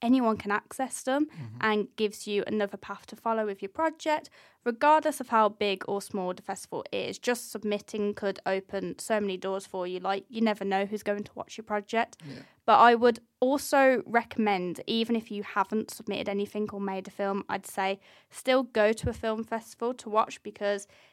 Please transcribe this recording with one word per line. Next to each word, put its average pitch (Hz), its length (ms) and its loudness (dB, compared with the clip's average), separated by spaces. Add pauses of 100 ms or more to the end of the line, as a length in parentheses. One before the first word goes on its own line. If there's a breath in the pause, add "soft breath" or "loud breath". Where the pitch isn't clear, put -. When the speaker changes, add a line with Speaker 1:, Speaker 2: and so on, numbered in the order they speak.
Speaker 1:
anyone 240 360 4
can 196 120 -4
access - 520 -4
them 285 240 0
Speaker 2:
Mm-hmm. 120 340 -12
Speaker 1:
and 214 360 2
gives 208 300 -2
you 202 200 0
another 208 320 -2
path - 300 -14
to 226 80 -16
follow 220 280 -2
with 196 160 -6
your 196 80 -8
project, 311 640 -2 (340 soft breath)
regardless 302 560 4
of 240 80 -10
how 214 220 6
big 202 360 -2
or 202 140 -2
small 185 320 -4
the 180 80 -10
festival - 500 -8
is. 196 280 -4
Just - 340 -2
submitting 208 640 -4
could 196 320 -4
open 190 520 -4
so 214 220 -2
many 196 160 -2
doors 190 300 -4
for 180 200 -6
you. 180 140 -6
Like, 196 300 -2
you 226 100 -4
never 214 240 2
know 196 220 0
who's 208 160 -6
going 208 220 -2
to - 100 -20
watch - 240 -12
your 220 80 -12
project. 208 500 -2 (100)
Speaker 2:
Yeah. 135 100 -12 (280 loud breath)
Speaker 1:
But 226 140 8
I 240 160 10
would 240 260 4 (200)
also 269 680 4
recommend, 202 800 0
even 226 300 0
if 220 140 -4
you 208 120 -6
haven't 214 480 -2
submitted - 400 -6
anything 202 420 -2
or 202 80 -8
made 190 260 -6
a 196 40 -16
film, 196 400 -4
I'd 196 160 -6
say 196 340 -4 (300 soft breath)
still 262 320 2
go 220 320 4
to 240 160 -4
a - 40 -6
film 220 300 -4
festival 233 500 -6
to 247 140 -14
watch, 214 340 0
because 202 440 -4 (260 soft breath)